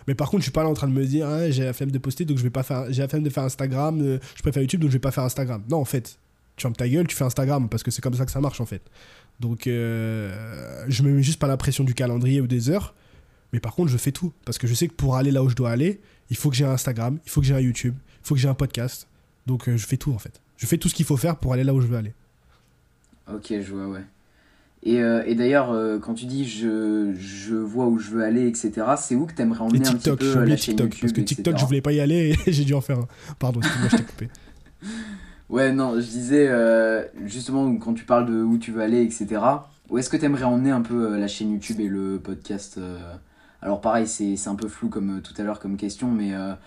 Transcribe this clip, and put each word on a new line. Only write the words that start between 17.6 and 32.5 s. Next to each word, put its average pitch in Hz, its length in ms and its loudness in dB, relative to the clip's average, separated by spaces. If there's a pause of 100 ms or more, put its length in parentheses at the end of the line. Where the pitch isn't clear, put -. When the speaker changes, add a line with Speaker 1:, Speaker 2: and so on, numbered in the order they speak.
Speaker 1:
YouTube, 123 340 0 (280)
il - 40 -14
faut 156 80 0
que 135 60 2
j'ai 135 80 4
un 135 60 2
podcast. 127 520 -4 (400)
Donc, 123 220 -2
euh, 120 80 2
je 110 100 -2
fais 135 100 -2
tout, 143 160 -2
en 113 60 -2
fait. - 220 -16 (160)
Je - 100 -6
fais 175 120 2
tout 175 100 0
ce 165 60 -2
qu'il 165 120 0
faut 147 100 2
faire 160 200 2
pour 131 160 -2
aller 127 120 2
là 135 100 4
où 135 60 4
je 123 80 4
veux 120 80 0
aller. 110 160 -4 (1200)
Speaker 2:
Ok, 104 180 -10
je 101 220 -4
vois, 98 160 -6
ouais. 95 160 -8 (760)
Et, 120 200 4
euh, 117 240 2
et 117 80 2
d'ailleurs, 123 380 4
euh, 110 260 0
quand 113 160 -6
tu 120 120 -12
dis 131 220 -4
je, 107 680 0
je 98 360 -8
vois 110 320 0
où 117 120 4
je 101 120 -6
veux 113 140 -2
aller, 117 240 2
et 117 60 -2
cetera, 113 420 0
c'est - 180 -4
où 143 120 2
que 160 80 -12
t'aimerais 113 260 0
emmener 226 240 4
Speaker 1:
Et - 40 4
Speaker 2:
un 247 40 4
petit - 40 2
Speaker 1:
TikTok, 147 240 2
Speaker 2:
peu, 131 40 0
Speaker 1:
j'ai 139 60 4
Speaker 2:
euh, 131 100 4
Speaker 1:
oublié 143 160 6
Speaker 2:
la 143 60 -2
chaîne 110 140 0
Speaker 1:
TikTok, 113 100 2
Speaker 2:
YouTube, 107 160 -2
Speaker 1:
parce 120 100 2
que 110 80 0
TikTok, 104 260 -2
Speaker 2:
et 170 40 4
cetera. 147 100 2
Speaker 1:
je 135 60 4
voulais 135 160 2
pas 147 100 0
y 147 80 2
aller 156 360 4 (100)
et 190 60 4